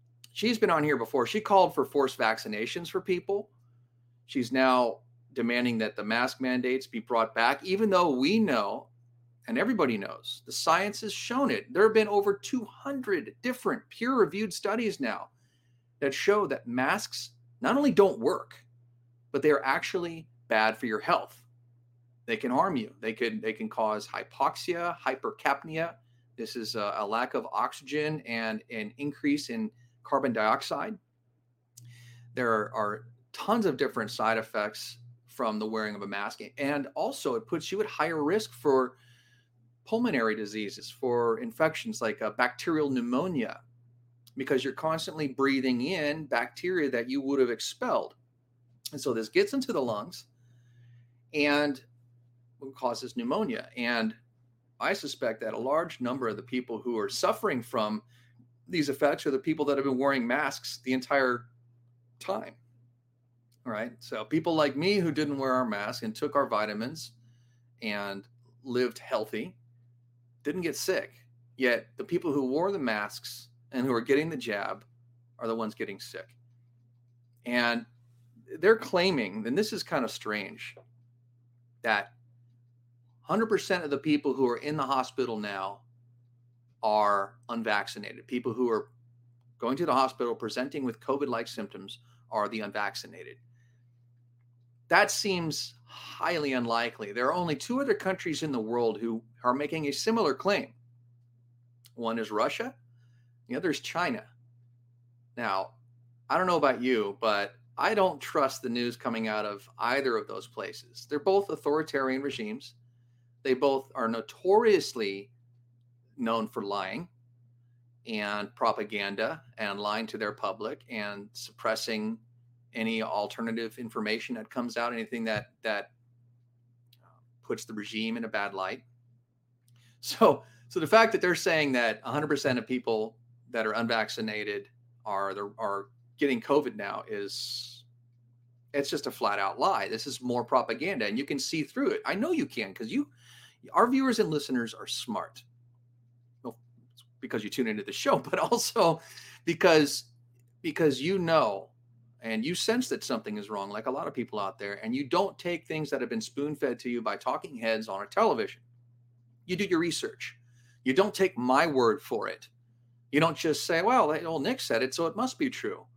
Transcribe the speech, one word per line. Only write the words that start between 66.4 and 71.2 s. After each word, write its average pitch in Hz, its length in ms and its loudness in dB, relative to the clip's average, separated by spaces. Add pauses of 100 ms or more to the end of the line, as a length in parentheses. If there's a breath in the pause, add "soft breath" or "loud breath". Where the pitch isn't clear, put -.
vitamins 107 640 -4 (720 soft breath)
and 101 440 -6 (380)
lived 123 340 -2
healthy 113 560 -4 (880)
didn't 170 200 -4
get 151 140 -2
sick. - 360 -2 (440)